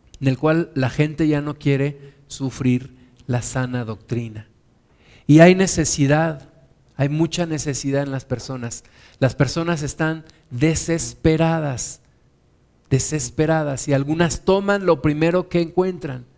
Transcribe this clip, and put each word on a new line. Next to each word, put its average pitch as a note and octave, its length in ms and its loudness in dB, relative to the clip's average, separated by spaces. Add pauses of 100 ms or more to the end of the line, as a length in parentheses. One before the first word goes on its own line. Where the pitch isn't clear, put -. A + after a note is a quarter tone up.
(200)
en C3+ 80 0
el C3 100 0
cual D#3+ 360 2
la C3 140 0
gente D3+ 380 0
ya D3 140 2
no D3 180 -6
quiere C#3+ 560 -2 (140)
sufrir B2+ 680 -2 (320)
la B2 160 -2
sana B2 420 -4
doctrina. A2 640 -8 (800)
Y D3+ 140 10
hay F3+ 160 10
necesidad, D#3 920 0 (480)
hay C#3+ 120 0
mucha D#3+ 360 0
necesidad C#3 600 -4
en C#3 80 -8
las C3 120 -8
personas. B2 600 -8 (340)
Las B2+ 160 2
personas E3 480 0
están D#3 420 -4 (260)
desesperadas, D#3+ 1500 -2 (840)
desesperadas, D3+ 1000 -2
y C#3 60 2
algunas D3+ 500 0
toman G3 420 2
lo D#3+ 160 2
primero E3 460 0
que F3 120 0
encuentran, E3 640 -4 (140)